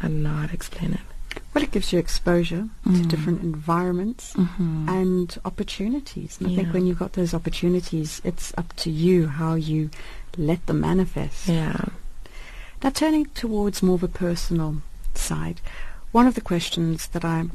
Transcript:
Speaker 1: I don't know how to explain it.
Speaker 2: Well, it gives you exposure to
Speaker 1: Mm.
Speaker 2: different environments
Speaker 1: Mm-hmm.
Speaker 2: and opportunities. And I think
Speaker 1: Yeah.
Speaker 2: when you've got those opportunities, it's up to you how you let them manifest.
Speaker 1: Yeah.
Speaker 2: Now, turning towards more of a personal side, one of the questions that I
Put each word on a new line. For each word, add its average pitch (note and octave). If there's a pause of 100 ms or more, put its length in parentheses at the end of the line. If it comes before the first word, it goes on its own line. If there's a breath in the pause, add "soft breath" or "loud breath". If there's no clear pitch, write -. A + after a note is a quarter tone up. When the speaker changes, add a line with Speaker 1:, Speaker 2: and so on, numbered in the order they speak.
Speaker 1:
I E3+
don't D#3
know D3+
how D3+
to E3+
explain -
it. - (520)
Speaker 2:
Well, D4
it C4+
gives -
you F3
exposure F3 (160)
to -
Speaker 1:
Mm. F3
Speaker 2:
different D#3+
environments F3
Speaker 1:
Mm-hmm. E3+
Speaker 2:
and F#3
opportunities. G3
And F#3
I F3+
think F3+
Speaker 1:
Yeah. E3
Speaker 2:
when F3+
you've F3
got F#3+
those F3
opportunities, E3+
it's -
up E3+
to -
you E3
how D#3+
you D#3 (460 loud breath)
let E3+
them D#3
manifest. D#3
Speaker 1:
Yeah. D#3+ (960 loud breath)
Speaker 2:
Now, C4+
turning D#4
towards G#3
more F#3
of F3
a F3+
personal E3+ (320)
side, D#3+ (520 loud breath)
one A#3+
of B3
the A3+
questions E3+
that E3+
I E3 (100)